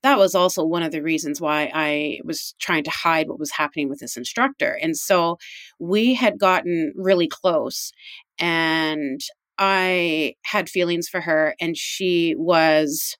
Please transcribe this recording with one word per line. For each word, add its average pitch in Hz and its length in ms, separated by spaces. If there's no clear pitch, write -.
that 269 140
was 196 180
also 180 300
one 170 180
of 156 80
the 151 100
reasons 151 380
why 151 340
I 151 520
was - 340
trying 160 240
to 160 80
hide 160 380
what - 100
was 147 120
happening 147 360
with 139 120
this - 180
instructor. 240 640
And 160 160
so 170 400
we 214 340
had 240 240
gotten 175 600
really 185 320
close, - 640
and 160 840
I 180 840
had 196 240
feelings 175 400
for 180 140
her, 156 400
and 160 160
she 170 600
was 156 840